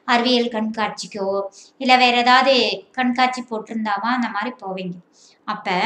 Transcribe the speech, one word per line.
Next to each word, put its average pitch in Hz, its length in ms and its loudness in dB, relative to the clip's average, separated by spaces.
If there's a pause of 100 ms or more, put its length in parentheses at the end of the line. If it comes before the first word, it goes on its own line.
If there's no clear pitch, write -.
அறிவியல் 240 460 2
கண்காட்சிக்கோ, 220 760 -6 (500)
இல்ல 254 200 2
வேற 247 200 4
ஏதாவது 254 360 6 (380)
கண்காட்சி 254 500 0
போட்டிருந்தாவா, 214 680 -6
அந்த 240 180 -2
மாதிரி 214 260 -6
போவீங்க. 185 400 -8 (520)
அப்ப - 200 -8 (180)